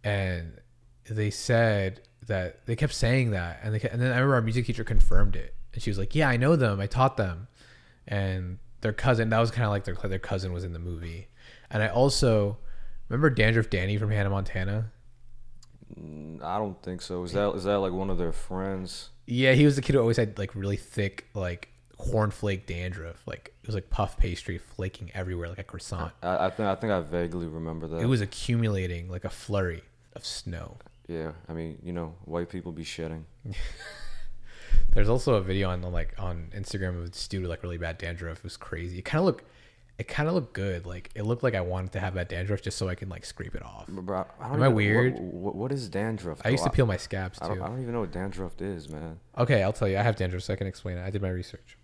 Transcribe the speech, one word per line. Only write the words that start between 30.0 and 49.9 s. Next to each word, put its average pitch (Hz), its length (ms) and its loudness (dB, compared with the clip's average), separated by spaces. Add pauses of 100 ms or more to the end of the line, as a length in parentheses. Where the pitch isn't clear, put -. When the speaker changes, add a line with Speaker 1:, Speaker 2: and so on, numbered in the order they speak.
Speaker 1:
of - 100 -14
snow. - 520 -10 (300)
Speaker 2:
Yeah, 80 240 -6 (160)
I 82 40 -10
mean, 82 320 -8
you 87 80 -8
know, 85 220 -6 (100)
white 85 240 -4
people 87 240 -10
be 80 120 -10
shitting. 80 380 -8 (220)
<laughs> 101 100 -10 (1400)
Speaker 1:
There's 104 140 10
also 123 260 6
a 104 80 6
video 95 280 2
on, 90 120 -2
like, 87 360 0
on 85 360 -4
Instagram 92 440 -4
of 87 140 -8
this - 160 -10
dude 95 140 -4
with, 90 80 -2
like, 82 120 -6
really 87 160 -6
bad 82 200 -6
dandruff. 85 400 -8
It - 60 -18
was - 140 -10
crazy. 87 400 -8
It 92 80 -10
kinda 165 180 2
looked, - 200 2 (540)
it 107 80 -6
kinda 151 260 -2
looked 165 200 -2
good. 95 320 -4
Like, 90 300 -12
it 107 80 -8
looked 113 200 -2
like 123 120 2
I 92 80 0
wanted 92 300 -4
to - 80 -4
have 92 140 -2
that 90 140 -4
dandruff 92 320 -2
just - 160 -6
so 95 140 -2
I 90 40 -2
can, 95 140 -10
like, 90 160 -12
scrape - 300 -10
it - 100 -8
off. - 220 -16
Speaker 2:
Bro, 92 160 -10
bro, 95 240 -4 (120)
I - 100 -10
don't 135 80 -2
Speaker 1:
Am - 60 4
I 135 40 6
Speaker 2:
even, 127 100 6
Speaker 1:
weird? 110 380 4
Speaker 2:
what, - 80 -8
what, 90 340 -6
what 120 160 -4
is 127 160 -6
dandruff, 98 560 -4
Speaker 1:
I 110 60 2
used 120 120 2
Speaker 2:
though? 85 60 0
Speaker 1:
to - 80 0
peel 131 100 4
my 95 120 0
scabs, 92 420 -6
Speaker 2:
I 82 80 -6
don't, - 80 -4
Speaker 1:
too. 92 80 -6
Speaker 2:
I 78 40 -6
don't 123 120 -6
even 120 140 -6
know 120 60 -2
what 90 120 -4
dandruff 92 480 -6
is, 87 300 -8
man. 80 280 -10 (200)
Speaker 1:
Okay, 123 240 4
I'll 98 100 2
tell 104 160 -2
you. 95 80 2